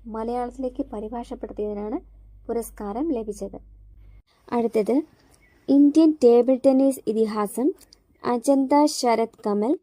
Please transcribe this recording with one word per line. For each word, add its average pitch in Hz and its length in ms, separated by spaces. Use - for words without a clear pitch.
മലയാളത്തിലേക്ക് 247 680
പരിഭാഷപ്പെടുത്തിയതിനാണ് 214 1040
പുരസ്കാരം 226 600
ലഭിച്ചത്. 208 420
അടുത്തത് 226 400
ഇന്ത്യൻ 294 340
ടേബിൾ 240 320
ടെന്നീസ് 269 360
ഇതിഹാസം 220 560
അജന്ത 269 400
ശരത് 226 480
കമൽ 208 260